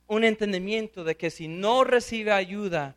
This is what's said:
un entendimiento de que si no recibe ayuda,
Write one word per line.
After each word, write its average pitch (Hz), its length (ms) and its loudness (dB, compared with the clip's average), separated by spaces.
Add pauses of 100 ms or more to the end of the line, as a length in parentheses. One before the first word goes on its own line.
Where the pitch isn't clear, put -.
un 214 180 2
entendimiento 214 800 -2
de 160 140 -2
que 165 140 -4
si 160 160 -12
no 202 360 2
recibe 233 480 0
ayuda, 185 640 -2